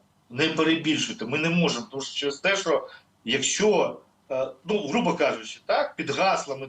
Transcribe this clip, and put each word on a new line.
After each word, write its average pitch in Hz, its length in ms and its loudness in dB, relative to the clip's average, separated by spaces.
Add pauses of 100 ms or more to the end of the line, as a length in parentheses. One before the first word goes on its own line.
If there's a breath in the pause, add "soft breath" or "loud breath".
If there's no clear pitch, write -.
(280)
не 135 180 0
перебільшуйте, 156 800 0
ми 127 120 -2
не 156 120 0
можемо», 160 420 2
тому 135 120 -6
що - 160 -10
через 143 200 -2
те, 196 160 2
що 160 320 0 (380 loud breath)
якщо, 165 760 2 (320)
е, 131 160 0 (180)
ну, 170 220 0
грубо 175 260 2
кажучи, 120 520 -2
так, 254 300 0
під 156 140 -4
гаслами 139 600 0